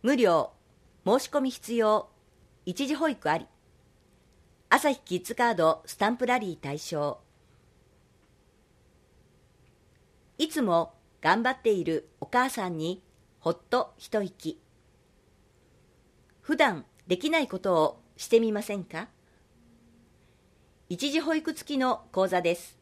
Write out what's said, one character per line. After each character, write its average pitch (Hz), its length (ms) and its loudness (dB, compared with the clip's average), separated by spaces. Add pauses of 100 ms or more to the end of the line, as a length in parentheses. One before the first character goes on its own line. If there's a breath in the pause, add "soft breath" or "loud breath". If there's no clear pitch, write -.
無 262 160 2
料、 175 340 4 (540)
申 233 140 4
し - 100 -12
込 294 100 0
み 262 100 -2
必 - 220 -10
要、 214 380 2 (560)
一 220 200 -4
時 285 80 -2
保 302 140 -2
育 214 220 -4
あ 160 80 0
り。 - 80 -10 (1200)
朝 277 220 4
日 269 100 -2
キ - 160 -8
ッ 180 80 -6
ズ 233 100 -10
カ 240 180 2
ー - 20 0
ド 160 320 2
ス - 100 -16
タ 202 140 0
ン 240 80 -4
プ 254 80 -2
ラ 247 100 0
リ 208 160 -4
ー 151 60 -12
対 143 180 -8
象。 147 460 -6 (3250)
い 311 140 -2
つ 311 100 -4
も 170 320 2 (300)
頑 190 200 4
張 254 100 0
っ 254 100 -10
て 220 100 2
い 185 100 0
る 160 280 -4 (100)
お - 60 -10
母 254 240 0
さ 196 180 -6
ん 170 80 -6
に 165 260 -6 (360)
ほ 165 140 -2
っ - 60 -4 (120)
と - 260 -2
一 - 260 -4
息。 - 380 -10 (1800)
普 - 160 -2
段 208 260 2 (220)
で 180 100 0
き 294 140 -4
な 330 80 2
い 285 100 -2
こ 190 100 -8
と 180 240 2
を - 200 -2 (160)
し - 100 -12
て 226 100 6
み 226 140 2
ま 208 80 -2
せ 202 160 -8
ん 185 80 -10
か？ 175 240 -12 (1800 soft breath)
一 269 200 -4
時 320 80 2
保 311 160 0
育 311 180 -4
付 - 200 -10
き 269 40 0
の 254 320 0
講 190 160 0
座 180 160 0
で 175 140 0
す。 - 260 -20